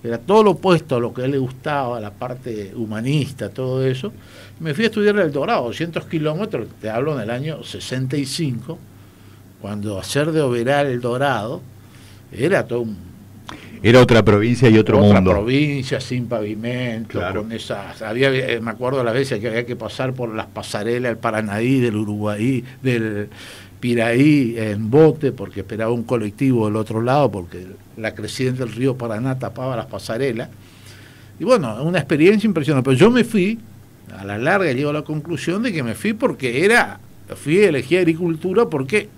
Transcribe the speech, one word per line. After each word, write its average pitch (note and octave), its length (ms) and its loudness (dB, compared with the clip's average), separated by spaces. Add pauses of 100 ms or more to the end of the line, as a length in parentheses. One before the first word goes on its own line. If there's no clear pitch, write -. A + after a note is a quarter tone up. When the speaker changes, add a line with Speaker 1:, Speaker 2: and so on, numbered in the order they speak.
Speaker 1:
era A#2 160 -4
todo G#3+ 240 4
lo G#3 80 6
opuesto D#3+ 460 2
a - 20 2
lo A#2 120 -2
que B2+ 120 -6
a - 20 -2
él C3+ 60 0
le C#3 80 0
gustaba, C3 600 -4
la G#2 120 -10
parte A#2 640 -10
humanista, A#2 760 -4
todo C3 340 -4
eso. C3 300 -2 (460)
Me D#3 160 -6
fui G3+ 80 0
a A#3 40 2
estudiar G#3 300 2
a G3+ 60 4
El D#3 80 0
Dorado, D3+ 340 0
doscientos D#3+ 400 -6
kilómetros, D3+ 640 -4 (120)
te G#2+ 120 -6
hablo C#3 240 -2
en B2+ 60 -6
el G#2 100 -6
año C3+ 320 -6
sesenta C3 520 -6
y C#3+ 120 -2
cinco, D3 500 -6 (840)
cuando G#2 380 -6
hacer C#3 340 -2
de D#3 100 2
Oberá B2+ 400 0
El C3 200 -2
Dorado B2 640 -2 (720)
era C#3 300 0
todo A#2+ 160 -4
un A2 160 -6 (840)
Speaker 2:
Era A#2 160 10
otra A2+ 260 8
provincia A2+ 420 4
y A2 120 10
otro G#2+ 180 4
Speaker 1:
otra G2+ 240 8
Speaker 2:
mundo. F#2 80 4
Speaker 1:
provincia, C3 720 0
sin B2 240 -4
pavimento, A2+ 960 -6
Speaker 2:
Claro. G2 240 -4
Speaker 1:
con A2+ 80 -10
esas, G#2 500 -10
había, A#2+ 300 0
eh, B2+ 280 -2
me A2+ 120 -4
acuerdo B2 320 -2
las A2+ 100 0
veces C3+ 260 0
que A2+ 100 -4
había A#2 180 -4
que A#2+ 80 -6
pasar B2+ 380 -6
por B2 200 -6
las A2 140 -6
pasarelas, A#2 640 -4
el A2 60 -6
Paranaí, A2 600 0
del A#2+ 160 0
Uruguay, G#2+ 680 -2 (180)
del A2 480 -2 (500)
Piraí, A#2+ 800 2
en G#2+ 320 -4
bote, D3 420 6
porque G2+ 280 -10
esperaba G#2+ 320 -4
un A#2+ 140 -2
colectivo A#2 600 0
del G#2+ 100 -2
otro A2 280 -4
lado, C3 260 2
porque F#2 380 -10 (300)
la A2 180 -6
creciente B2+ 480 -4
del A2 100 -8
río B2+ 240 -2
Paraná A#2+ 400 -4
tapaba B2+ 380 -6
las A2 100 -6
pasarelas. A#2 640 -6 (920)
Y - 40 -6
bueno, D3 400 0
una F3 160 0
experiencia F#3 480 4
impresionante. C#3+ 420 2
Pero C3 80 4
yo F#3+ 140 8
me A#3+ 140 4
fui, A3 340 0 (580)
a G2 60 -14
la G2+ 160 -6
larga E3+ 320 2
llego C#3 180 -2
a D3 40 -2
la D3+ 100 -4
conclusión D#3 580 -4
de B3 100 -2
que D#3+ 120 -4
me A2+ 100 -4
fui G#3 200 -4
porque D3+ 520 -2
era, G#3+ 340 2 (360)
fui, D#3+ 240 2
elegí D#3 380 4
agricultura E3+ 680 2
porque D#3 420 -2 (100)